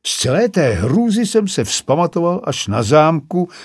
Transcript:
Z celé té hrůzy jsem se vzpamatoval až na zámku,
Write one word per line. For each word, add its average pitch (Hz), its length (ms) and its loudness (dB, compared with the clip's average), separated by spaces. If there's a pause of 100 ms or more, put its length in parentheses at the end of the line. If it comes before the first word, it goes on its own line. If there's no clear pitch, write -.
Z - 140 -4
celé 170 280 2
té 147 260 2
hrůzy 196 520 0
jsem 214 220 -2
se 135 160 -2
vzpamatoval 170 800 -2
až - 220 -6
na 107 160 -2
zámku, 156 680 2 (160)